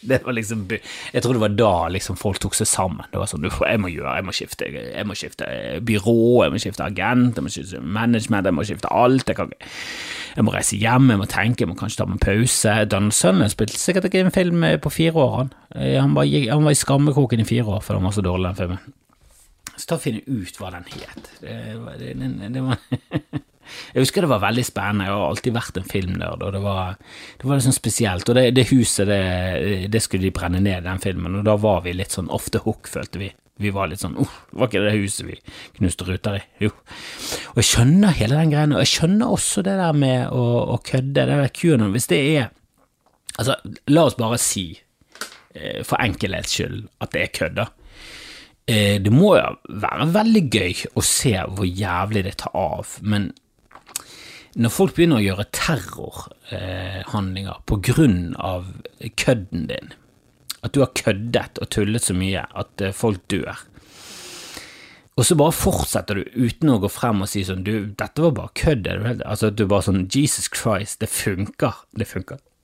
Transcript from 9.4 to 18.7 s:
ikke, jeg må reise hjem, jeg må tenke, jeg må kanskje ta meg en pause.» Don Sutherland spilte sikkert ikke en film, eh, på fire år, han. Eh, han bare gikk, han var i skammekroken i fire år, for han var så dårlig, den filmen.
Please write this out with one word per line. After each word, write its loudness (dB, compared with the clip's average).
ikke, -18
jeg 4
må 0
reise -2
hjem, 6
jeg 2
må -4
tenke, 0
jeg -2
må -10
kanskje -4
ta -2
meg -4
en 4
pause.» 2
Don 2
Sutherland 4
spilte -2
sikkert 2
ikke 4
en 2
film, 4
eh, 4
på -2
fire 4
år, 2
han. -2
Eh, 0
han 4
bare 4
gikk, 2
han 6
var 6
i 0
skammekroken 4
i 0
fire 0
år, -4
for -2
han 0
var 0
så 0
dårlig, 0
den -6
filmen. -8